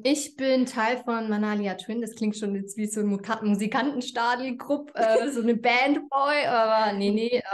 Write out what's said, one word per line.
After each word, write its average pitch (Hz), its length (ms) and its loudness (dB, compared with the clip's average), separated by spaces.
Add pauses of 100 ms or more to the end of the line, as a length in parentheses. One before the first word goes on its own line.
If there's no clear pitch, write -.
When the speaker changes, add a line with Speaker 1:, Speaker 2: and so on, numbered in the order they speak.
Speaker 1:
ich 294 320 0
bin 262 280 2
Teil 247 340 -2
von 226 300 -4
Manalia 208 460 0
Twin. 226 260 -8
Das 226 140 -6
klingt 214 220 -2
schon 202 180 -4
jetzt 196 220 -6
wie 214 100 -2
so 214 140 -4
ein 208 80 0
Muka-, 214 340 -2
Musikantenstadel-Grupp, 247 1500 -2
äh, 233 380 2
so 233 100 -2
eine 233 140 2
Speaker 2:
<laughs> - 0 -
Speaker 1:
Bandboy, 277 920 2
aber 220 460 2
nee, 202 180 0
nee. 233 320 0 (100)